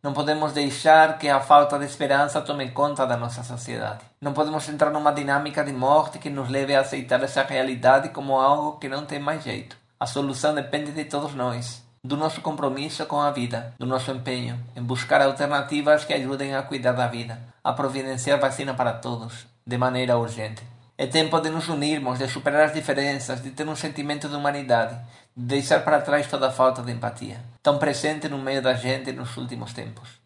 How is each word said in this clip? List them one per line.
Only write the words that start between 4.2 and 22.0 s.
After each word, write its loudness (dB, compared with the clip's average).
podemos -2
entrar 2
numa 2
dinâmica 0
de -4
morte 4
que -8
nos -4
leve 0
a 6
aceitar 0
essa 0
realidade 4
como -2
algo 2
que -8
não -6
tem -6
mais -4
jeito. -8
A -2
solução -2
depende -4
de -6
todos -6
nós, -6
do -4
nosso -2
compromisso -4
com 0
a 2
vida, -4
do -6
nosso -2
empenho -6
em -8
buscar 2
alternativas 2
que -2
ajudem -2
a -2
cuidar 0
da 0
vida, -8
a 0
providenciar 0
vacina 0
para 0
todos, -8
de -4
maneira 2
urgente. -4
É -2
tempo 2
de -2
nos -4
unirmos, -2